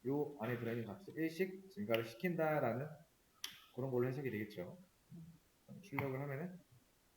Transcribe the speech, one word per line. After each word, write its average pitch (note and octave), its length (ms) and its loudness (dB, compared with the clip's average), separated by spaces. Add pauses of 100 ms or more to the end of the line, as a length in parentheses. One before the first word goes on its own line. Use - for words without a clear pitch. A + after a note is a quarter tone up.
요 C#3+ 320 2
안에 A#2 180 0
들어있는 A#2 280 0
값을 - 300 -10
일씩 E3 540 -2
증가를 A2+ 340 4
시킨다라는 D3+ 840 2 (840)
그런 C3 160 0
걸로 B2 180 4
해석이 C3 200 -2
되겠죠. G#2 480 -4 (1040)
출력을 C#3 380 -2
하면은 D3 400 -4 (560)